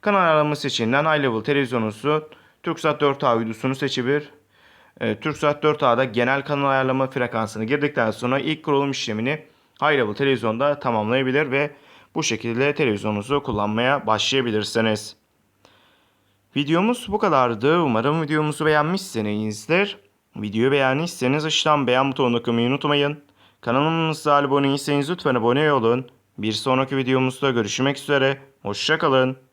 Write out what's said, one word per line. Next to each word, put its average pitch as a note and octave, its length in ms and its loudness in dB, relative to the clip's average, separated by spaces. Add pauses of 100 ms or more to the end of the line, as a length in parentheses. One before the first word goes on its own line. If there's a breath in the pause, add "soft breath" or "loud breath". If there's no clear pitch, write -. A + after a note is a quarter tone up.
Kanal G3+ 180 0
ayarlama D3+ 380 2
seçeneğinden C3 480 0
High D#3 180 2
Level A#2 180 0
televizyonunuzu C3 880 -2 (340 loud breath)
Turksat D#3 380 -2
dört C#3+ 240 0
A A#2+ 120 4
uydusunu A2+ 380 -2
seçebilir. C3+ 540 -2 (720 soft breath)
E, A2 200 -2
Turksat D3 420 -2
dört D3+ 200 2
A'da B2+ 220 4
genel B2 400 0
kanal C#3 240 -2
ayarlama C3 380 0
frekansını A#2 580 -4
girdikten C#3 460 0
sonra B2 280 -4
ilk D#3 240 -6
kurulum C#3 280 0
işlemini B2+ 540 -4 (380 soft breath)
High D3 160 2
Level G#2+ 160 -2
televizyonda C3+ 640 0
tamamlayabilir B2+ 720 0
ve C#3+ 200 -2 (440 loud breath)
bu D#3+ 80 -4
şekilde A#2+ 520 -2
televizyonunuzu A2 680 -2
kullanmaya A2+ 640 0
başlayabilirsiniz. A2 1080 0 (1400 soft breath)
Videomuz E3+ 520 0
bu G3+ 100 -2
kadardı. C3+ 600 2
Umarım C#3+ 440 2
videomuzu D3+ 440 -2
beğenmişsinizdir. D3+ 1300 0 (380)
Videoyu A2 360 0
beğendiyseniz C#3 720 0
aşağıdan D3+ 420 2
beğen B2+ 260 2
butonuna B2 240 0
tıklamayı A#2 320 0
unutmayın. C#3+ 560 0 (360 soft breath)
Kanalımıza D3+ 760 0
abone C#3 320 2
değilseniz C#3+ 420 -2
lütfen D#3 240 0
abone B2+ 380 2
olun. B2 380 2 (280)
Bir G#2+ 140 -2
sonraki C3+ 440 0
videomuzda C3 540 0
görüşmek B2+ 460 0
üzere. C3+ 420 0 (240)
Hoşça D3 360 -2
kalın. C3 380 2 (160)